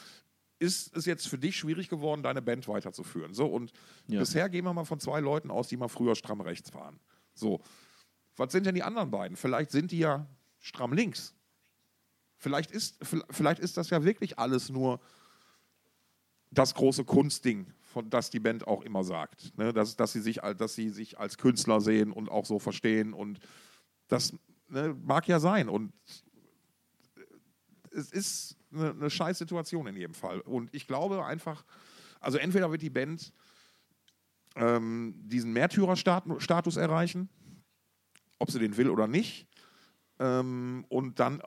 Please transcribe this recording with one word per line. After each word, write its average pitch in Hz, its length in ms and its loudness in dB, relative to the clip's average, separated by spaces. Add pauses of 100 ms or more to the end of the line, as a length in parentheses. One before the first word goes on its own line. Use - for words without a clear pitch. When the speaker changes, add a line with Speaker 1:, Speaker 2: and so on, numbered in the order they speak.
(580)
Speaker 1:
ist - 380 -2
es 156 100 -4
jetzt 165 220 -2
für 139 100 -4
dich 131 200 -2
schwierig 160 320 -4
geworden, 151 340 -2
deine 131 180 0
Band 120 280 -2
weiterzuführen. 87 640 -6
So, 123 140 2
und 117 240 -4 (360)
Speaker 2:
Ja. 214 120 0
Speaker 1:
bisher 185 300 2
gehen 175 140 -2
wir 180 100 0
mal 170 120 -4
von 147 160 -4
zwei 147 180 -2
Leuten 147 320 0
aus, 117 160 -2
die 127 100 -6
mal 120 120 -2
früher 117 260 2
stramm 104 260 -4
rechts 87 320 -8
waren. 76 260 -16 (340)
So, 101 280 -2 (760)
was 131 160 0
sind 190 120 4
denn 190 100 2
die 180 80 0
anderen 202 280 -2
beiden? 95 260 -4
Vielleicht 127 340 0
sind 156 200 2
die 170 80 -2
ja 151 260 2 (340)
stramm 123 340 -4
links. 196 420 0 (1040)
Vielleicht 143 300 0
ist, - 340 -6
vi-, 165 240 -2
vielleicht 151 300 2
ist - 160 -4
das 170 140 -2
ja 160 160 4
wirklich 208 340 0
alles 123 300 2
nur 131 320 0 (1500)
das 135 220 4
große 135 300 4
Kunstding, 120 640 4 (140)
von, 110 280 -8
das 117 200 0
die 117 100 -4
Band 113 260 0
auch 104 160 0
immer 98 220 -2
sagt. 85 540 -6
Ne? 113 160 0
Dass, 110 240 0
dass 110 160 2
sie 110 80 -4
sich 110 200 -4
al-, 104 140 -4
dass 110 180 -4
sie 110 160 -4
sich 104 300 -10
als 104 180 -8
Künstler 110 440 6
sehen 107 320 4
und 107 180 -8
auch 104 140 0
so 107 140 0
verstehen. 110 540 2
Und 101 260 -8 (680)
das, - 260 0 (360)
ne, 143 340 -2
mag 139 240 4
ja 170 140 6
sein. 175 260 4
Und 107 240 -2 (2000)
es 143 200 -6
ist - 460 -6 (160)
eine, 156 180 -2
eine 147 180 -4
scheiß 175 280 -2
Situation 165 500 -6
in 98 100 -8
jedem 85 160 -8
Fall. 92 260 -6
Und 120 340 -4
ich 143 140 -12
glaube 165 380 -2
einfach, 156 400 -8 (560)
also 139 160 0
entweder 175 340 2
wird 156 100 -4
die 156 80 -4
Band, 135 440 -4 (1200)
ähm, 117 580 0 (120)
diesen 113 260 -2
Märtyrerstatus 175 1300 2
erreichen, 170 500 0 (1120)
ob 120 100 -2
sie 123 100 -2
den 107 180 0
will 127 120 6
oder 107 180 4
nicht, 165 400 -2 (760)
ähm, 127 680 0
und 131 300 0
dann 131 280 2